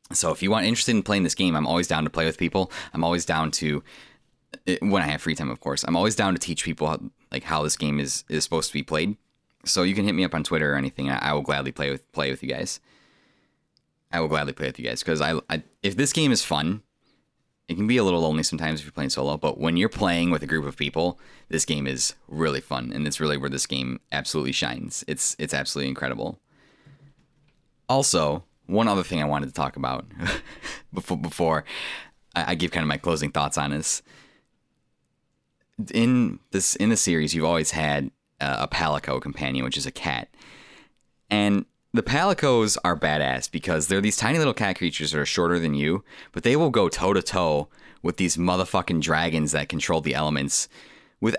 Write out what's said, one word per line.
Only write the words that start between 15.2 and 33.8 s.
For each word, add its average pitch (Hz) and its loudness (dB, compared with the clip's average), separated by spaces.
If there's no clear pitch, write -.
I, 78 2
I, 80 -4
if 98 0
this 135 2
game 151 4
is 104 2
fun, 82 -2
it 82 -4
can 101 0
be 123 4
a 117 4
little 90 4
lonely 78 2
sometimes 78 -2
if 73 -14
you're 73 -16
playing 69 -4
solo, 71 -2
but 76 0
when 82 0
you're 98 4
playing 87 2
with 76 0
a 71 -10
group 76 0
of 69 -8
people, 82 -2
this 80 0
game 73 -2
is 64 -4
really 76 0
fun, 64 -6
and 76 -4
it's 73 -4
really 73 0
where 69 -4
this 67 -4
game 64 -4
absolutely 69 -2
shines. - -6
It's, - -2
it's 76 -4
absolutely 69 -2
incredible. 65 -6
Also, 82 2
one 107 2
other 98 2
thing 85 0
I 73 0
wanted 73 0
to 65 -10
talk 71 -2
about 65 -4
<laughs> - -14
before, 90 -4
before 80 0
I, 85 0
I 90 2
give 80 -2
kind 82 -2
of 76 0
my 73 0
closing 76 -2
thoughts 71 -2
on 71 -2
this. - -4